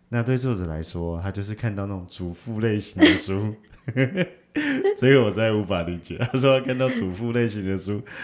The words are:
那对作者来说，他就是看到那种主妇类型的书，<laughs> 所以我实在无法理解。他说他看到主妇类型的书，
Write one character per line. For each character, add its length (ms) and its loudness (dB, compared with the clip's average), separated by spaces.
那 140 0
对 140 0
作 180 -2
者 100 -4
来 160 -4
说， 400 -6
他 100 -4
就 120 -6
是 100 -6
看 220 -4
到 100 -4
那 80 -6
种 160 -8
主 240 -8
妇 260 -8
类 200 2
型 180 -8
的 80 8
书， 480 2
<laughs> 1120 -2
所 100 4
以 80 8
我 140 6
实 60 -2
在 180 2
无 100 2
法 200 -2
理 160 -4
解。 180 -10
他 220 0
说 200 6
他 60 -4
看 100 -2
到 140 2
主 240 -2
妇 180 -4
类 160 4
型 220 -4
的 80 0
书， 240 -4